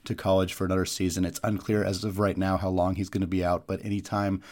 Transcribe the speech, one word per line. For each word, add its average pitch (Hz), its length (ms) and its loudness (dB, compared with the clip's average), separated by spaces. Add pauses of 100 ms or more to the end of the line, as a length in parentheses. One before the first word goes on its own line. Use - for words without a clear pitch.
to 101 120 -4
college 95 360 2
for - 120 -4
another 92 200 2
season. 92 400 0
It's 85 200 -4
unclear 107 400 0
as 98 180 -2
of 101 160 -4
right 98 180 2
now 95 200 2
how 92 140 0
long 92 260 2
he's 92 120 -4
gonna 95 200 -2
be 90 160 0
out, 87 240 0
but 95 160 -4
any 101 160 -2
time 98 520 -2